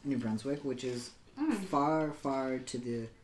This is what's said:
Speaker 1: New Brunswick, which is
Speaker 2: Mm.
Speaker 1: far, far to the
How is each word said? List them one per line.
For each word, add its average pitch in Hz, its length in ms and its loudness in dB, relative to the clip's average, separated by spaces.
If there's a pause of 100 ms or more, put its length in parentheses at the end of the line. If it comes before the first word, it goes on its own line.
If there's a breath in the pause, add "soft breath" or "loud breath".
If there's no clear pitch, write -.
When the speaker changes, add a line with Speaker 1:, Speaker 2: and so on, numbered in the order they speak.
Speaker 1:
New 139 140 0
Brunswick, 113 460 -2
which 131 200 -2
is 123 260 -2 (300)
Speaker 2:
Mm. 302 140 4 (100)
Speaker 1:
far, 151 480 4
far 135 460 0
to 127 200 -6
the 120 280 -2 (180)